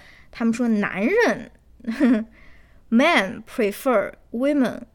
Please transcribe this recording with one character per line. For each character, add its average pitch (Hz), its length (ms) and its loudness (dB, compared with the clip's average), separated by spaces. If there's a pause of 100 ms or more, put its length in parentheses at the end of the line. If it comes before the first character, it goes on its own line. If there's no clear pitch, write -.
(300)
他 - 140 -8
们 226 80 2
说 240 160 -2
男 202 340 -2
人， 359 480 0 (320)
<laughs> 233 440 0 (640)
men 233 540 2
prefer 208 680 -2 (200)
women 269 500 0 (120)